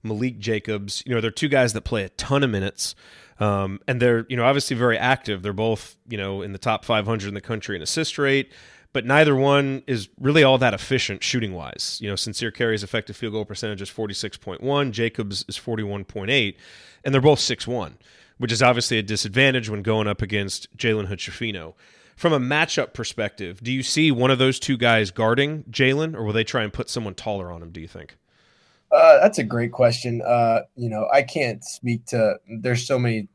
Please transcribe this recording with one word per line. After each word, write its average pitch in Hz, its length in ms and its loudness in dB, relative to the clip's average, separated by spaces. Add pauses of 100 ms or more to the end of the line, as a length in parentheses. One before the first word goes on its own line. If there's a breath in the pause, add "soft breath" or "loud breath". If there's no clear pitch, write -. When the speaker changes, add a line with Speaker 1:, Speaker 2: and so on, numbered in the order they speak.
Speaker 1:
Malik 110 380 -6
Jacobs. 104 640 -4
You 127 80 -4
know, 113 60 0
they're 110 100 -2
two - 180 -4
guys 127 260 2
that 110 80 -6
play 110 200 -4
a 92 80 -6
ton 143 320 0
of 131 80 2
minutes, - 460 -4 (420 soft breath)
um, 98 480 0
and 123 160 0
they're, 117 260 4
you 123 80 -4
know, 120 80 0
obviously 139 300 2
very 117 240 2
active. 110 440 -2
They're 104 100 -4
both, 110 440 -2 (120)
you 113 100 -8
know, 98 240 -6
in 98 80 -8
the 98 80 -10
top 110 260 -2
five 107 220 0
hundred 104 220 -2
in 101 60 -8
the 101 60 -8
country 104 360 -8
in 80 60 -8
assist - 360 -4
rate, 135 340 0 (400 soft breath)
but 123 120 -2
neither 143 300 6
one 139 520 4
is 110 220 -4 (100)
really 147 240 4
all 131 140 8
that 120 160 4
efficient 101 500 -4
shooting-wise. 92 760 -6
You 107 80 -8
know, 98 80 -4
Sincere 110 340 -4
Carry's 113 320 -2
effective 104 340 -6
field 110 160 -6
goal 107 120 -4
percentage 101 380 -8
is 95 60 -12
forty-six 104 480 -8
point - 260 -12
one, 139 300 0
Jacobs 107 560 -4
is - 80 -10
forty-one 101 480 -6
point 101 260 -8
eight, 120 260 0 (480 soft breath)
and 135 80 -2
they're 135 80 4
both 143 200 4
six - 260 -4
one, 113 320 -8 (400 soft breath)
which 120 140 -2
is 113 100 2
obviously 120 360 4
a 110 40 0
disadvantage 110 680 0
when 104 140 -6
going 110 240 0
up 104 160 -2
against 101 540 -6
Jalen 107 300 0
Hood-Schifino. 95 680 -8 (420 soft breath)
From 170 160 2
a 139 80 2
matchup 143 540 -2
perspective, 101 680 -6
do 120 100 -4
you 131 100 -2
see 156 300 2
one 127 180 4
of 131 80 4
those 131 220 2
two 135 180 -2
guys 113 320 4
guarding 135 540 0
Jalen, 139 500 0
or 113 80 -6
will 104 100 -2
they 113 120 2
try 117 180 -2
and 104 100 -4
put - 160 -8
someone 107 260 -8
taller 98 360 -6
on 85 100 -12
him, 85 120 -16
do 85 80 -14
you 78 80 -14
think? - 280 -20 (760)
Speaker 2:
Uh, 160 260 10
that's 202 200 6
a 139 60 0
great 117 280 -2
question. 120 500 2
Uh, 117 380 2 (160)
you 120 120 -4
know, 107 240 -4
I 139 80 6
can't 131 440 -4
speak 120 420 -6
to, 110 300 2 (120)
there's 117 380 -2
so 131 140 0
many 113 340 -2